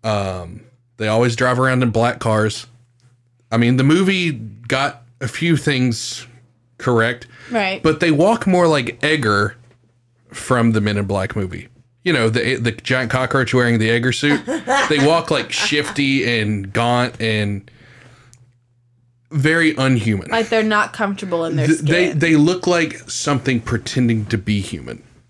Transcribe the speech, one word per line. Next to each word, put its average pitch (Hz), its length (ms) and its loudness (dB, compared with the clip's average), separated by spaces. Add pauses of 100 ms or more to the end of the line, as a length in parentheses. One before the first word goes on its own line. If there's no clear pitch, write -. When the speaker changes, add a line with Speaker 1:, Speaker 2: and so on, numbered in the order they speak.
Speaker 1:
Um, 95 580 -4 (340)
they 110 120 -4
always 117 280 2
drive 127 220 2
around 127 240 2
in 120 80 2
black 117 300 0
cars. 110 460 0 (840)
I 113 60 0
mean, 120 200 4
the 135 80 2
movie 180 480 2
got 120 720 -6 (180)
a 127 80 -6
few 165 280 0
things 127 680 -2 (520)
correct. 120 480 0 (240)
Speaker 2:
Right. 202 320 -4
Speaker 1:
But 156 180 2
they 170 100 2
walk 185 360 2
more 180 220 4
like 139 340 0
Edgar 110 540 0 (760)
from 117 400 0
the 110 80 2
Men 104 180 0
in 101 80 -4
Black 98 300 -2
movie. 92 320 -8 (340)
You 180 100 0
know, 117 160 2
the, 120 280 0
the 117 160 -2
giant 127 380 -2
cockroach 131 440 0
wearing 120 240 4
the 110 120 2
Edgar 120 220 0
suit. 147 320 0
Speaker 2:
<laughs> 277 440 -2
Speaker 1:
They 143 180 2
walk, 165 240 2
like, 131 220 -2
shifty 139 720 -2 (160)
and 101 320 -4
gaunt 120 480 0
and 107 500 -2 (1600)
very 156 460 2
unhuman. 113 540 0
Speaker 2:
Like 226 200 -2
they're 220 120 2
not 214 300 0
comfortable 196 540 -4
in 156 100 -4
their 135 120 0
Speaker 1:
Th-, 156 100 2
they, 170 300 2
Speaker 2:
skin. 165 100 -2
Speaker 1:
they 160 180 4
look 170 300 2
like 170 320 0 (100)
something 131 520 -2
pretending 117 680 -2
to 113 100 -2
be 101 240 0
human. 60 420 -10 (280)